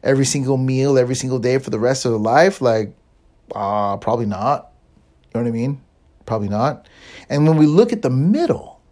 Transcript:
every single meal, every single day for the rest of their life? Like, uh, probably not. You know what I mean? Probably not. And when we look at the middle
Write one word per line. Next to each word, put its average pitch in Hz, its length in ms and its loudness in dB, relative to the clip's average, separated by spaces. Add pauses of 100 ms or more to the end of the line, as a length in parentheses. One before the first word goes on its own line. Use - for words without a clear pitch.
every 135 240 2
single 135 320 -2
meal, 131 400 2
every 127 160 2
single 131 240 -4
day 123 200 0
for 135 120 -6
the 113 80 -4
rest 127 260 0
of 123 80 0
their 110 80 -2
life? 143 400 2
Like, 110 340 0 (600)
uh, 101 420 -4
probably 117 300 -2
not. 104 440 -4 (640)
You 117 80 -4
know 120 40 -2
what 120 40 -2
I 113 40 -4
mean? 131 280 -4 (460)
Probably 104 240 -4
not. 127 360 -4 (440)
And 147 180 2
when 160 80 4
we 151 80 6
look 180 280 4
at 214 100 -6
the 131 80 -2
middle 190 800 -2